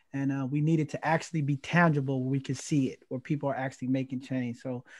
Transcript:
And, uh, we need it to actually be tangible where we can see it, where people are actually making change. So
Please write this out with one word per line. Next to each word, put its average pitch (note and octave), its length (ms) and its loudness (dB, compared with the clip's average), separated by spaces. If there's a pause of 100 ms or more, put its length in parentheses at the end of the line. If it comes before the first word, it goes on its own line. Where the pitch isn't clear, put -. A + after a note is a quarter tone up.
(140)
And, C#3 180 0
uh, C#3 140 -2
we D3 160 0
need D#3 180 4
it D3+ 100 0
to - 160 -4
actually D#3+ 360 0
be C#3 160 0
tangible C#3+ 640 2
where B2+ 80 0
we C3+ 100 0
can C3+ 140 -4
see C3+ 340 0
it, - 200 -12
where C3 120 -6
people C#3+ 300 -2
are - 40 -2
actually C3 340 -6
making C3 320 -2
change. B2 360 -4
So B2+ 260 -8 (180)